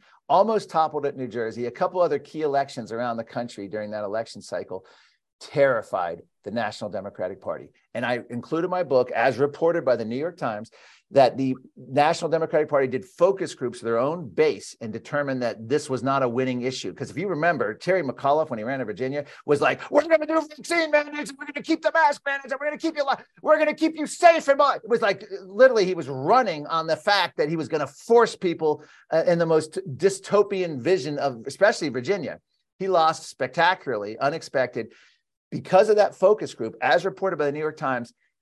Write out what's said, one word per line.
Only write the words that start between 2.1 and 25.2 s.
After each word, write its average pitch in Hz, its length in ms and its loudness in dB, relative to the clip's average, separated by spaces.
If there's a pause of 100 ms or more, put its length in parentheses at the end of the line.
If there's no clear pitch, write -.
key 156 240 -10
elections 139 480 -2
around 117 260 -4
the 117 60 -8
country 117 440 -10
during 104 240 -8
that 107 120 -8
election 107 380 -8
cycle, 92 440 -10 (540)
terrified 104 840 0 (220)
the 101 80 -10
National 107 380 -6
Democratic 95 520 -8
Party. 71 280 -10 (240)
And 120 120 -6
I 123 240 -2
included 156 400 -4
my 180 140 -2
book, 127 280 2
as 117 280 2
reported 160 440 0
by 127 120 4
the 110 100 -6
New 113 100 -6
York 170 220 -6
Times, 113 340 -6 (400)
that 123 260 6
the 131 180 0 (220)
National 147 520 0
Democratic 160 380 0
Party 135 200 2
did 127 180 -4
focus 180 500 0
groups 120 240 -6
of 110 60 -12
their 113 120 0
own 147 300 -2
base 107 540 -2
and 113 100 -10
determined 135 500 -6
that 113 280 -6
this 147 200 0
was 123 140 -4
not 135 180 0
a 127 60 0
winning 123 360 -2
issue. 127 300 -6
'Cause 120 160 -10
if 101 80 -10
you 196 120 -4
remember, 151 440 0
Terry 180 300 0
McAuliffe, 151 460 0
when 120 100 -6
he 107 60 -8
ran 135 160 -4
in 113 60 -6
Virginia, 131 360 -6 (220)
was 143 160 2
like, 135 180 2 (100)
"We're 285 120 4
gonna 311 240 2
do 320 160 0
vaccine 311 500 -4
mandates, 294 380 -2
and 277 100 -16
we're 294 60 -14
gonna 294 180 -10
keep 320 180 0
the 311 120 0
mask 311 320 2
mandates, 277 260 -6
and 262 80 -6
we're 294 80 -4
gonna 302 100 -4
keep 311 200 -4
you 285 80 0
li-, 254 180 -2 (180)
we're 302 160 4
gonna 302 160 2
keep 311 220 0
you 302 100 -4
safe." 330 440 4
And 277 80 6
blah. 277 160 4
It - 160 -8
was 233 120 2
like, 202 240 0 (180)